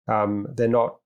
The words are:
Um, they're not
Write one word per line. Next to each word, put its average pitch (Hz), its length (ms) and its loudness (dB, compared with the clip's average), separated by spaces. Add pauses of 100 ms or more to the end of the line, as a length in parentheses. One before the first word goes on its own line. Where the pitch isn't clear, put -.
Um, 104 440 0
they're 117 140 0
not 117 380 2